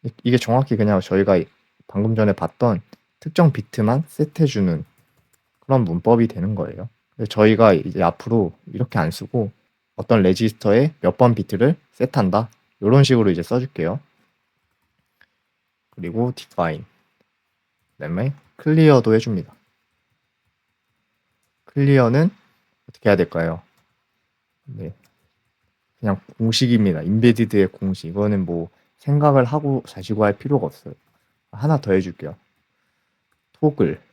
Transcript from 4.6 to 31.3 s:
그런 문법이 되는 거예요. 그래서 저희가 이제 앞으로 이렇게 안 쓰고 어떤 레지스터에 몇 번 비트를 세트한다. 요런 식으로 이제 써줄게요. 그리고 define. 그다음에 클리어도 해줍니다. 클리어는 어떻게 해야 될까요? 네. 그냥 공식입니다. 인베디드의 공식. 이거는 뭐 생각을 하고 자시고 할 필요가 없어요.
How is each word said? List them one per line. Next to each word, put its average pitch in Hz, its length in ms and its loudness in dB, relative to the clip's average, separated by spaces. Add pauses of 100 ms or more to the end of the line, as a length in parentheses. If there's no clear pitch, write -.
그런 131 240 0
문법이 113 440 2
되는 101 280 -6
거예요. - 340 -10 (220)
그래서 110 180 -10
저희가 107 440 4
이제 - 280 -2
앞으로 92 500 -2 (220)
이렇게 92 240 -6
안 82 140 -2
쓰고 - 400 -6 (440)
어떤 110 280 0
레지스터에 110 760 0
몇 - 160 -2
번 120 180 4
비트를 110 400 -2 (160)
세트한다. 113 580 -2 (320)
요런 123 220 4
식으로 120 260 2
이제 85 140 -2
써줄게요. 117 560 -6 (1900)
그리고 110 440 -6
define. 82 480 -6 (1120)
그다음에 90 360 -6 (220)
클리어도 151 580 4
해줍니다. 110 400 -2 (2000)
클리어는 139 680 2 (560)
어떻게 - 220 -4
해야 101 60 6
될까요? 85 460 -4 (1000)
네. 107 320 -16 (1040)
그냥 101 200 -4 (180)
공식입니다. 110 640 0
인베디드의 110 680 2
공식. 92 400 -8
이거는 101 380 -2
뭐 85 240 -8 (280)
생각을 143 460 2
하고 139 420 -4
자시고 104 380 -4
할 101 140 0
필요가 139 300 -4
없어요. - 260 -16 (580)